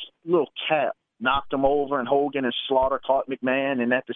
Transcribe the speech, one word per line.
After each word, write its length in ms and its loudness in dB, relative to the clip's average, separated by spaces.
little 240 2
tap, 260 0
knocked 340 0
him 120 0
over, 340 2
and 80 -2
Hogan 380 0
and 100 -2
Slaughter 360 2
caught 260 0
McMahon. 500 0
And 140 2
at 120 0
the 100 -8